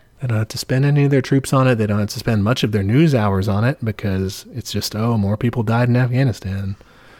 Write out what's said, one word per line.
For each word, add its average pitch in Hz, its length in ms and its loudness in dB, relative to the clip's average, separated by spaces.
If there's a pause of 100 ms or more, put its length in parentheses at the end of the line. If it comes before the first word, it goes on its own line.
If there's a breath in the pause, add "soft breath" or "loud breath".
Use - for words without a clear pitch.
(220)
They 131 60 -4
don't 113 100 0
have 107 120 -2
to - 80 -10
spend 135 280 0
any 143 200 4
of 139 60 2
their 135 100 4
troops 135 320 0
on 131 140 2
it. 127 80 4
They 107 120 0
don't 104 120 0
have 101 100 -2
to 120 100 -10
spend 110 240 0
much 117 200 0
of 107 80 0
their 104 120 0
news 139 300 4
hours 101 340 2
on 101 160 0
it 131 200 0
because 95 720 -4
it's - 180 -10
just, - 240 -6
oh, 117 220 0
more 101 200 0
people 120 260 0
died 117 260 2
in 120 60 4
Afghanistan. 117 800 0 (440 loud breath)